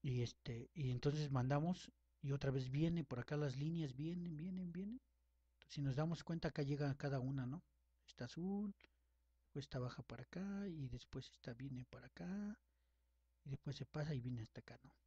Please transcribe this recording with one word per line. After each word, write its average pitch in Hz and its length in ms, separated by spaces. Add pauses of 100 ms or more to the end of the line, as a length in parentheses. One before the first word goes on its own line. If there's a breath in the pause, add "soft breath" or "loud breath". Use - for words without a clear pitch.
Y 123 200
este, 117 520
y 135 160
entonces 143 400
mandamos 143 600 (300)
y 139 100
otra 139 180
vez 131 200
viene 165 340
por 123 160
acá 151 160
las 143 200
líneas, 156 380
vienen, 170 420
vienen, 180 360
vienen. 202 280 (680)
Si - 120
nos 139 140
damos 156 300
cuenta, 165 240
acá 147 140
llega 143 340
cada 139 240
una, 131 260
¿no? 147 160 (460)
Esta - 160
azul, 196 500 (680)
después 139 220
esta 135 120
baja 123 240
para - 220
acá 196 420
y 156 220
después 127 420
esta - 240
viene 127 300
para 127 240
acá 202 500 (840)
y 139 60
después 139 260
se 127 100
pasa 151 260
y 131 80
viene 120 220
hasta - 180
acá, - 220
¿no? - 100 (140)